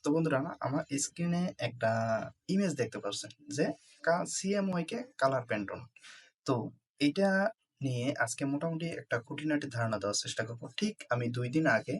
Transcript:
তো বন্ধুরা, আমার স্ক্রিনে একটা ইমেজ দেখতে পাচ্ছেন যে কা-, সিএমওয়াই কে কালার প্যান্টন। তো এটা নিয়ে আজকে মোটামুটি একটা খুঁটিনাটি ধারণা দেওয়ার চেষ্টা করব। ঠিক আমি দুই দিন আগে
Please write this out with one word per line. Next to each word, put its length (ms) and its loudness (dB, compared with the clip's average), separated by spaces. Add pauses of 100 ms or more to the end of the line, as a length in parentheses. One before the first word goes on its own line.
তো 100 0
বন্ধুরা, 260 4 (260)
আমার 180 0 (200)
স্ক্রিনে 400 0 (240)
একটা 240 0 (600)
ইমেজ 180 4 (100)
দেখতে 220 -2
পাচ্ছেন 280 -6 (260)
যে 80 4 (400)
কা-, 300 2
সিএমওয়াই 540 0
কে 100 -4 (220)
কালার 280 2
প্যান্টন। 320 -4 (680)
তো 80 4 (520)
এটা 220 4 (560)
নিয়ে 200 0 (180)
আজকে 200 -2 (100)
মোটামুটি 340 -2 (140)
একটা 240 -2
খুঁটিনাটি 500 -2
ধারণা 260 0
দেওয়ার 220 0
চেষ্টা 240 -4
করব। 140 -10 (180)
ঠিক 160 0 (180)
আমি 120 0 (120)
দুই 180 0
দিন 100 4 (120)
আগে 220 -2